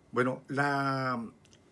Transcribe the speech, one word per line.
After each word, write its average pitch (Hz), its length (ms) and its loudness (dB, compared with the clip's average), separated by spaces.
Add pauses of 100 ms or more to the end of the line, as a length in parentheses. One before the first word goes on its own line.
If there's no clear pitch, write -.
(120)
Bueno, 127 340 0
la, 135 800 0 (460)